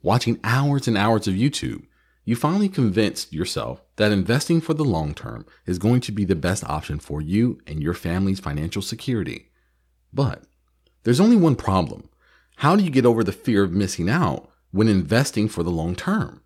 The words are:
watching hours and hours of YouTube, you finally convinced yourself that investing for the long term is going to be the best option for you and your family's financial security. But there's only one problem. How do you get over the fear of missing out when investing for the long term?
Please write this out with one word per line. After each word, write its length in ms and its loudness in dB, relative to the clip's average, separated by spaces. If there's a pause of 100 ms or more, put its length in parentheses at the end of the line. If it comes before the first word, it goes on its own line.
watching 440 0
hours 420 0
and 100 0
hours 300 2
of 60 0
YouTube, 500 -2 (400)
you 140 -2
finally 320 0
convinced 640 -2
yourself 480 -6 (160)
that 160 4
investing 480 0
for 120 -2
the 120 0
long 280 0
term 320 -12 (200)
is 120 -2
going 220 2
to 140 -8
be 100 -2
the 140 0
best 260 -2
option 360 -6
for 200 -10
you 480 0
and 160 -6
your 100 -2
family's 460 -2
financial 420 -6
security. 680 -6 (640)
But 300 -4 (600)
there's 160 2
only 160 6
one 220 4
problem. 500 -2 (520)
How 180 4
do 80 4
you 40 -2
get 160 4
over 200 4
the 80 -2
fear 300 2
of 100 0
missing 360 0
out 400 -2 (220)
when 160 2
investing 600 2
for 140 -4
the 60 -2
long 280 -2
term? 480 -4